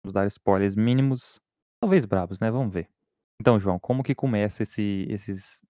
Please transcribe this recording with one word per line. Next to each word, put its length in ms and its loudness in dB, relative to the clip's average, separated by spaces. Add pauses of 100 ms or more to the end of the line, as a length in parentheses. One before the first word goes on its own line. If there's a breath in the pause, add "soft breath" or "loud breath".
vamos 80 -10
dar 140 0
spoilers 500 0
mínimos, 640 0 (400)
talvez 240 2
brabos, 340 -2
né? 120 0
Vamos 240 -2
ver. 160 -6 (500)
Então, 180 6
João, 200 0
como 240 -2
que 120 -2
começa 480 -2
esse, 460 -2
esses, 600 -10